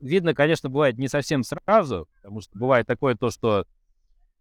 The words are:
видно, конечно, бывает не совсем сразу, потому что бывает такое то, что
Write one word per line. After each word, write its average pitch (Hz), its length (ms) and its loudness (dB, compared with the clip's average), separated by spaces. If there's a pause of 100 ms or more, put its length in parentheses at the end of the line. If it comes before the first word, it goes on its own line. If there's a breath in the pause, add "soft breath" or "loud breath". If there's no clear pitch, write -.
видно, 165 320 0
конечно, 151 340 0
бывает 131 300 0
не 135 100 -2
совсем 143 340 -2
сразу, 139 640 0 (100)
потому 101 260 -14
что - 160 -20
бывает 123 280 2
такое 123 280 0
то, 117 160 -2
что 104 360 0 (760)